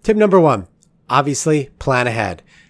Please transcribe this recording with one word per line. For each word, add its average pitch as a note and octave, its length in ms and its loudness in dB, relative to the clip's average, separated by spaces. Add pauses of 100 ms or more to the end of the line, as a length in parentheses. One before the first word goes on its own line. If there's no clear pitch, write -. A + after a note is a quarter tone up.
tip A3 120 0
number G3+ 220 4
one, C3 300 2 (420)
obviously C#3 600 -2 (100)
plan B2 260 -2
ahead. A2 380 -6 (260)